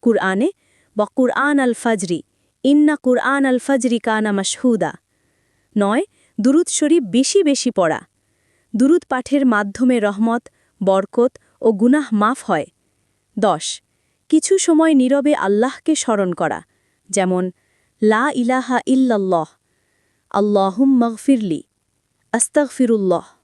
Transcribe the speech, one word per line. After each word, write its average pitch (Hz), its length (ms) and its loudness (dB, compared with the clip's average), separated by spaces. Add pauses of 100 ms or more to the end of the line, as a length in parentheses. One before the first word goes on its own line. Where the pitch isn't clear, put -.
কুরআনে, 208 480 0 (460)
"ওয়া 208 100 0 (100)
কুরআন 269 420 0
আল 254 160 0
ফাজরি, 185 480 -4 (420)
ইন্না 294 320 4
কুরআন 254 480 0
আল 254 140 0
ফাজরি 240 400 -2
কানা 214 340 -2
মাশহুদা।" 196 640 -2 (840)
নয়, 214 260 0 (360)
দুরুদ 269 280 2
শরীফ 311 340 0
বেশি 247 400 0
বেশি 277 280 0
পড়া। 165 320 -2 (760)
দুরুদ 277 320 2
পাঠের 269 380 -2
মাধ্যমে 226 540 0
রহমত, 214 480 -2 (360)
বরকত 196 540 0 (220)
ও 226 120 2
গুনাহ 247 400 2
মাফ 214 320 0
হয়। 165 220 -2 (720)
দশ, 185 440 -2 (460)
কিছু 349 300 0
সময় 320 360 2
নীরবে 277 400 2
আল্লাহকে 220 600 -2
স্মরণ 202 380 -2
করা, 151 300 -6 (480)
যেমন, 185 400 -2 (520)
"লা 220 280 2
ইলাহা 254 560 -2
ইল্লাল্লাহ, 202 580 0 (840)
আল্লাহুম্মা 208 800 2
গফিরলি, 220 520 -2 (720)
আস্তাগফিরুল্লাহ।" 226 960 0 (160)